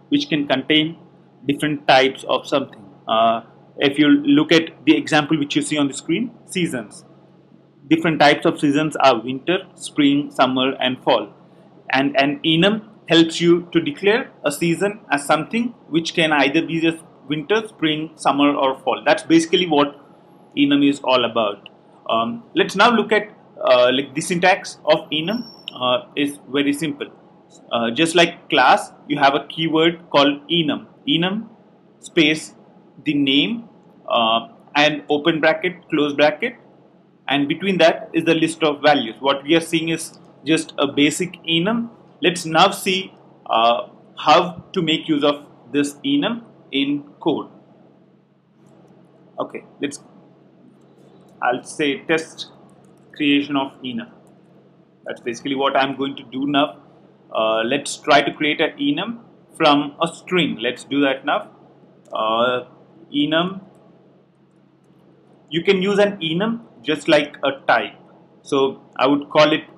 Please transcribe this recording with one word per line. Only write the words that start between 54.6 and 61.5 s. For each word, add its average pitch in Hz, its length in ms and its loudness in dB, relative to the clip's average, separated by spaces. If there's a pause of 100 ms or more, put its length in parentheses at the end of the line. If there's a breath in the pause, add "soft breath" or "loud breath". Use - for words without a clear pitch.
That's 117 160 -12
basically 127 360 -6
what 139 200 0
I'm 135 220 0
going 135 200 -6
to 127 80 -18
do 131 200 -8
now. 147 320 0 (580)
Uh, 110 280 0
let's 127 340 -4
try 147 240 4
to 131 100 -2
create 151 300 -2
an 147 160 -4
enum 156 460 -6 (340)
from 147 420 2
a 170 140 -2
string. 135 480 -4
Let's 120 220 -6
do 139 180 -2
that 135 240 -2
now. 175 240 -4 (640)